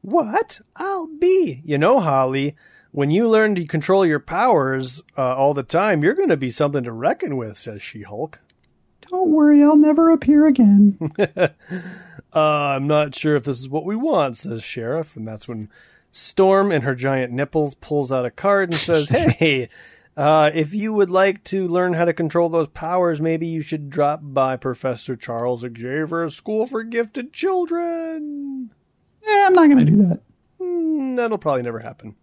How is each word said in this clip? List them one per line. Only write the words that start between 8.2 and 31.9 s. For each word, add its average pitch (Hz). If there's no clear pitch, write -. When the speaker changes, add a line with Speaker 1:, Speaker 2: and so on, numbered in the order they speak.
Speaker 2:
"Don't 359
worry, 294
I'll 302
never 302
appear 302
again." 208
Speaker 1:
<laughs> -
"Uh, 180
I'm 147
not 151
sure 151
if 139
this 131
is 131
what 143
we 196
want," 208
says 117
Sheriff. 135
And 110
that's 110
when 110
Storm, 190
in 156
her 131
giant 127
nipples, 143
pulls 143
out 131
a 120
card 196
and 160
says, 156
Speaker 2:
<laughs> -
Speaker 1:
"Hey, 147
uh, 151
if 156
you 214
would 202
like 190
to 190
learn 180
how 170
to 165
control 170
those 160
powers, 170
maybe 160
you 165
should 147
drop 147
by 131
Professor 127
Charles 120
Xavier's 139
School 214
for 247
Gifted 233
Children." 320
Speaker 2:
Yeah, 415
I'm 381
not 339
gonna 262
do 156
that. 170
Speaker 1:
Hmm, 320
that'll 233
probably 135
never 117
happen. 113